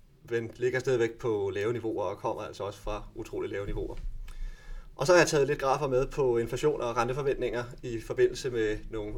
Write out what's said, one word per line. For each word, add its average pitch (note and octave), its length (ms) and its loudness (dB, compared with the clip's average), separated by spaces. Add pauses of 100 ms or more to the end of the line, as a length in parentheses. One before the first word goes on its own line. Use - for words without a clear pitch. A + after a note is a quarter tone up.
(300)
men A#2 260 0
ligger B2+ 240 0
stadigvæk B2 320 2
på G#2 420 0
lave G2+ 200 0
niveauer G#2+ 300 -2
og G2 140 -4
kommer A2 260 -4
altså - 200 -8
også G2+ 160 -6
fra G#2 240 -4 (120)
utrolig G2+ 340 -6
lave G2+ 160 -4
niveauer. - 300 -4 (1000)
Og C#3 120 -2
så F#3 40 8
har F3 80 10
jeg D3+ 80 8
taget C#3+ 200 4
lidt C#3+ 120 0
grafer C#3 280 2
med C3 200 2
på B2+ 300 2
inflation B2+ 440 2
og A#2 160 -2
renteforventninger B2 680 0 (200)
i A2+ 180 -6
forbindelse B2 480 2
med A2 280 0 (120)
nogle, G#2+ 280 -6